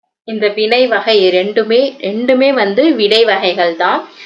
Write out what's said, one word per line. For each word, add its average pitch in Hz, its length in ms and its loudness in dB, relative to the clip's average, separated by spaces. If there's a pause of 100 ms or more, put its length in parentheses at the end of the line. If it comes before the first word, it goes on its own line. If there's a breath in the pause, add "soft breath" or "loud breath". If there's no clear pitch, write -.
(240)
இந்த 214 240 -4
வினை 220 400 0
வகை 202 420 2
ரெண்டுமே, 220 720 0
ரெண்டுமே 254 540 0
வந்து 247 420 0
விடை 220 300 2
வகைகள் 180 500 0
தான். 190 320 -2 (180 loud breath)